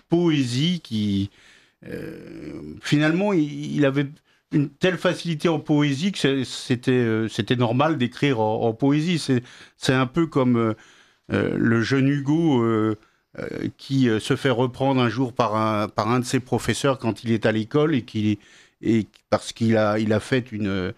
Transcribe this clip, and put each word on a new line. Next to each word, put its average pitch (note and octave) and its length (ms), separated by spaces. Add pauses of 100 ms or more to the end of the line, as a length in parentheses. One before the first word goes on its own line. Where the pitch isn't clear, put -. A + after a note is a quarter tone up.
poésie D#3 720
qui, G2+ 500 (540)
euh, - 760 (200)
finalement, E3 520
il, D3 420
il D3 100
avait C#3 220 (460)
une D3 160
telle F3+ 300
facilité E3+ 500
en D#3 120
poésie D3 520
que - 60
c'est, C3+ 260
c'était, - 480
euh, A2+ 360
c'était B2 280
normal B2+ 420
d'écrire B2 420
en, A2 220
en A#2 100
poésie. D3+ 460
C'est, B2+ 240 (340)
c'est - 180
un C3 120
peu E3 200
comme, B2+ 300
euh, A2+ 180 (580)
euh, G2 240
le A2+ 260
jeune C3+ 260
Hugo, C#3+ 540
euh, A2 340 (420)
euh, - 300 (100)
qui, C3+ 300
euh, A2 120
se - 160
fait C3+ 140
reprendre C3 500
un A#2+ 80
jour A#2 240
par G#2+ 240
un, A2 320
par G#2+ 200
un B2 120
de A#2+ 40
ses B2 160
professeurs A#2+ 580
quand - 260
il A2+ 80
est A2 140
à A2 60
l'école D3 420
et A#2+ 80
qui, G#2+ 360 (440)
et A2 240 (220)
parce - 240
qu'il A2+ 240
a, G#2+ 220
il A2 140
a G#2+ 80
fait B2 300
une, G2 480